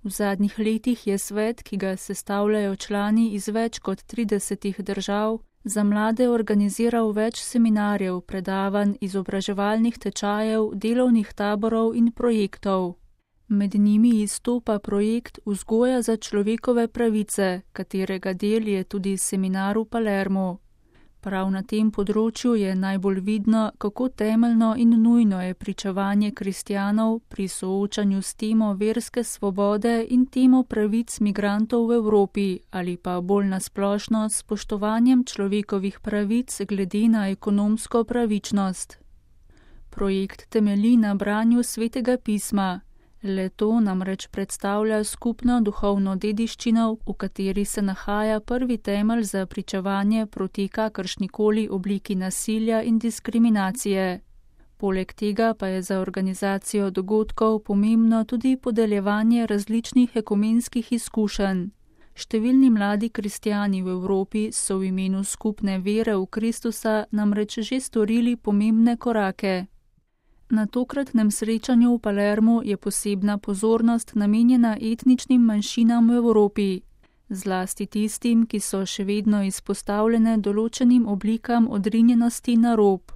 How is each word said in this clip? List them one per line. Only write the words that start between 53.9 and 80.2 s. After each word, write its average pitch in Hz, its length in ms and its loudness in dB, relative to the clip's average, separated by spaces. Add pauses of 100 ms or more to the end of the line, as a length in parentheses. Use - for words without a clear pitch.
Poleg 190 360 -4
tega 220 400 0
pa 202 140 -6
je 185 140 -2
za 190 180 -2
organizacijo 190 920 -2
dogodkov 214 680 0
pomembno 220 640 2
tudi 254 340 0
podeljevanje 220 880 2
različnih 220 680 0
ekumenskih 220 760 0
izkušenj. 196 760 -2 (500)
Številni 254 540 4
mladi 208 400 2
kristjani 202 760 -2
v 185 140 -4
Evropi 196 540 -2
so - 260 -4
v 190 160 0
imenu 190 300 -2
skupne 202 560 -2
vere 214 360 0
v 190 100 0
Kristusa 220 840 -2
namreč 208 480 0
že 262 200 -2
storili 233 560 0
pomembne 220 600 4
korake. 196 720 -2 (840)
Na 220 140 2
tokratnem 247 640 0
srečanju 233 640 2
v 233 40 -4
Palermu 214 640 2
je 202 120 -2
posebna 202 600 -2
pozornost 226 800 0
namenjena 226 640 4
etničnim 247 600 2
manjšinam 226 680 4
v 240 60 4
Evropi, 208 640 2 (480)
zlasti 190 560 -4
tistim, 226 640 0
ki 208 100 -4
so 196 260 -4
še 196 200 -6
vedno 208 400 0
izpostavljene 220 920 0